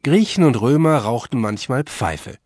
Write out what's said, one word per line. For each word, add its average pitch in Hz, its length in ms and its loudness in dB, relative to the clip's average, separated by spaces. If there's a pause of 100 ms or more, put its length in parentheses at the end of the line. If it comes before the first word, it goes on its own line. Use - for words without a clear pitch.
Griechen 190 400 2
und 127 180 4
Römer 151 360 2
rauchten 117 420 -4
manchmal 110 440 -4
Pfeife. - 640 -8